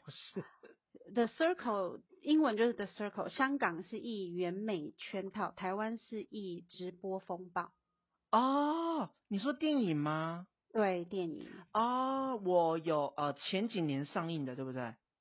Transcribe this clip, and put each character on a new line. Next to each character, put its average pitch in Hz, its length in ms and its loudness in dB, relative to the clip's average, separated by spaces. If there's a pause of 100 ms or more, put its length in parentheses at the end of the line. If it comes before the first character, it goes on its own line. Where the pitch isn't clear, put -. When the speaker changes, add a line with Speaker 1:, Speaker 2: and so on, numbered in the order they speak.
Speaker 1:
士。 - 360 -10 (720)
Speaker 2:
The 233 120 2
Circle， 226 760 0 (220)
英 311 200 6
文 233 140 4
就 226 100 6
是 240 80 2
《The 202 120 -4
Circle》， 202 420 -4
香 277 300 0
港 175 240 0
是 214 160 -10
译 196 460 -6
《完 175 100 -2
美 196 420 -4
圈 196 340 -8
套》， 190 240 -4
台 190 200 -4
湾 220 220 -4
是 220 260 -10
译 180 420 -8 (120)
《直 180 140 -8
播 190 300 -6
风 180 300 -8
暴》。 175 120 -4 (720)
Speaker 1:
哦， 294 760 2 (180)
你 202 100 0
说 269 140 0
电 294 300 2
影 165 140 4
吗？ 160 520 0 (240)
Speaker 2:
对， 190 320 2
电 180 240 -2
影。 - 200 -8 (240)
Speaker 1:
哦， 254 720 0
我 170 340 6
有， 156 380 0
呃， 147 180 0
前 202 340 -2
几 208 120 -2
年 147 240 0
上 170 280 -4
映 151 120 -2
的， 127 120 -6
对 135 80 -4
不 131 80 -6
对？ 123 220 -6 (260)